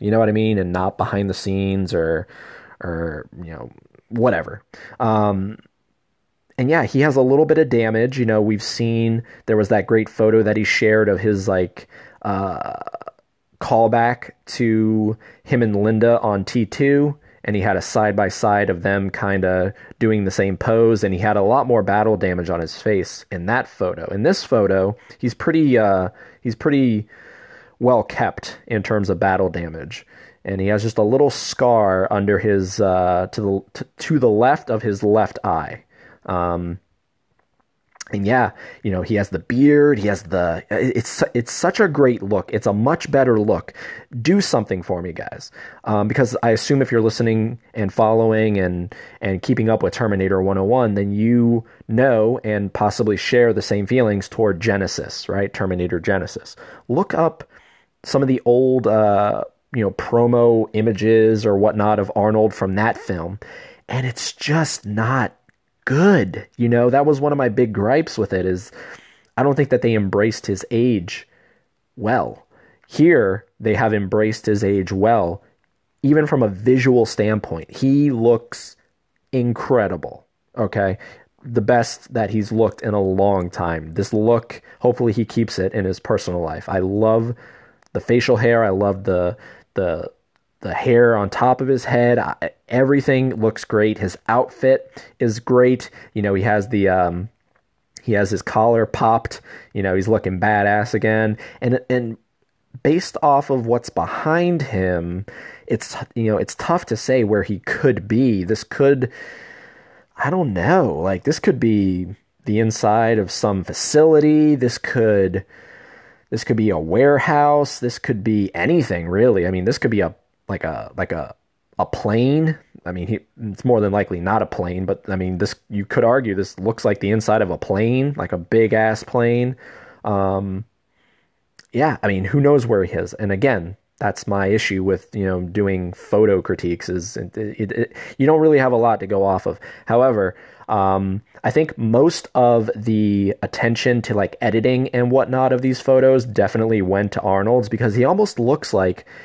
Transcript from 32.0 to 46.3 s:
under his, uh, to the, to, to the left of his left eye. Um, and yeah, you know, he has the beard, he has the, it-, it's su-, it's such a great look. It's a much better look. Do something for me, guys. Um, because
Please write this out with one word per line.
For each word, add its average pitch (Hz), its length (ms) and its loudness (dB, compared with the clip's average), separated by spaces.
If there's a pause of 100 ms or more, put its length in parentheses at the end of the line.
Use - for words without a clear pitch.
under 101 280 0
his, 98 400 0
uh, 92 540 2
to - 80 -10
the, 98 220 -2 (100)
to, - 120 -12 (120)
to 156 220 -2
the 123 100 4
left 123 400 2
of 110 140 -4
his 104 200 -4
left 104 400 2
eye. 82 420 -4 (420)
Um, 87 520 -4 (1300)
and 101 140 -4
yeah, 117 240 2 (320)
you 107 80 -4
know, 92 120 -2
he 110 120 -4
has 101 140 0
the 92 100 -6
beard, 147 640 4
he 104 80 -2
has 98 160 -4
the, 87 440 -2
it-, 113 280 -2
it's 117 120 -4
su-, - 240 -2
it's 120 200 -4
such - 280 0
a 202 80 4
great 139 340 2
look. 98 300 -2
It's 107 140 -2
a 104 60 2
much 123 380 0
better 127 300 2
look. 104 320 -2 (480)
Do 180 200 2
something 101 420 -2
for 90 180 -6
me, 87 120 -8
guys. - 400 -14 (320)
Um, 104 240 0
because 120 340 0